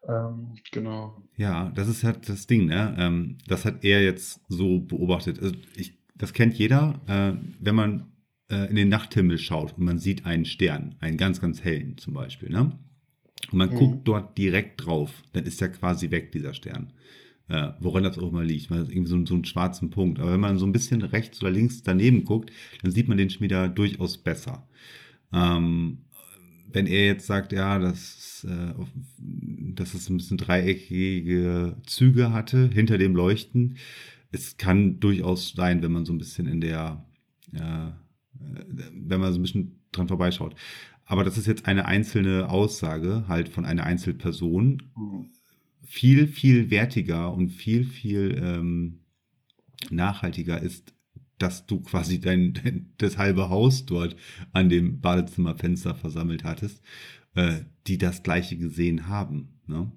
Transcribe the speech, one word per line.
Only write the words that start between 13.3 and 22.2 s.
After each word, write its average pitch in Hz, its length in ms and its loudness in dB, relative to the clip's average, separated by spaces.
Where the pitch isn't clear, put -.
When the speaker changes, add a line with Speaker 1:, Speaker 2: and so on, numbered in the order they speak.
Speaker 2:
Und 95 60 0
man 92 120 4
Speaker 1:
Mhm. - 60 -2
Speaker 2:
guckt 131 320 4
dort 104 300 -2
direkt 98 480 0
drauf, 78 380 -2
dann 90 120 -2
ist - 160 -6
er 92 80 0
quasi 87 400 -4
weg, 82 220 -4
dieser 71 220 -6
Stern. - 400 -12
Äh, 76 320 -4
woran 90 240 0
das 92 140 -2
auch 85 140 -4
immer 85 120 -2
liegt, 80 280 -2
man 85 80 0
hat 78 100 -4
irgendwie 87 200 -2
so, 87 160 2
so 90 100 0
einen 87 100 0
schwarzen 90 460 -4
Punkt. 90 280 0
Aber 85 120 0
wenn 92 80 2
man 101 180 2
so 92 80 2
ein 98 60 2
bisschen 110 320 2
rechts 101 380 -4
oder 98 100 2
links 117 320 2
daneben 101 420 6